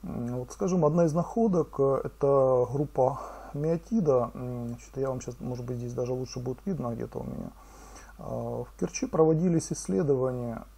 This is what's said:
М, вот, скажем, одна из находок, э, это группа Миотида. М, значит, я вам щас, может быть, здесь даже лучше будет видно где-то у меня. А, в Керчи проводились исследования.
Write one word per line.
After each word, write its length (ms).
М, 360
вот, 140
скажем, 320
одна 220
из 80
находок, 540
э, 260
это 680
группа 460
Миотида. 800
М, 340
значит, 280
я 120
вам 120
щас, 200
может 240
быть, 140
здесь 160
даже 180
лучше 280
будет 260
видно 280
где-то 260
у 40
меня. 260
А, 460
в 40
Керчи 260
проводились 680
исследования. 920